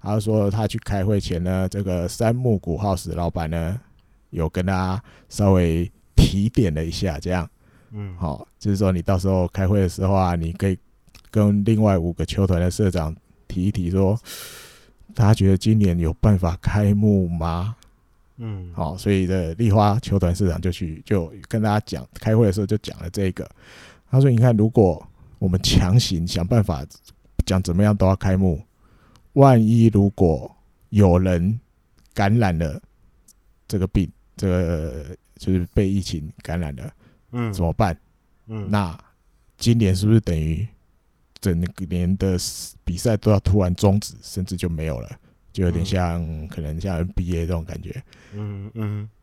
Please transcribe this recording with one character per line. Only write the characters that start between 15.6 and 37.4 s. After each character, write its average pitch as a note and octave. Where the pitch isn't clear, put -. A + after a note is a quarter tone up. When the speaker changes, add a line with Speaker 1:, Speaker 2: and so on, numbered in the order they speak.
Speaker 1:
年 F#2
有 D#2+
办 G#2+
法 F2+
开 G#2
幕 G2+
吗？ E2+
Speaker 2:
嗯。 G2
Speaker 1:
好， E2+
所 G2+
以 F#2+
这 F2+
立 A2+
花 G#2
球 -
团 F2
社 F#2
长 E2+
就 F2+
去， D#2+
就 F2
跟 A2
大 G#2+
家 G#2+
讲， C2
开 A2
会 A#2
的 G2
时 G2+
候 G2+
就 G#2+
讲 -
了 E2+
这 F#2+
个。 -
他 C3
说 C#3
：“你 B2
看， A#2+
如 G#2+
果 F#2+
我 -
们 F#2
强 F#2
行 F2
想 E2+
办 A2
法 D#2
讲 F#2
怎 F2
么 F#2+
样 G#2
都 G2
要 F#2+
开 F#2+
幕， F#2
万 C3+
一 A2+
如 G2+
果 D#2
有 G2+
人 F#2
感 G#2
染 F#2
了 D#2+
这 A2
个 F#2
病， F#2
这 G2+
个 E2
就 -
是 F#2
被 G2+
疫 G2
情 D#2+
感 E2
染 D2+
了， -
Speaker 2:
嗯。 A#2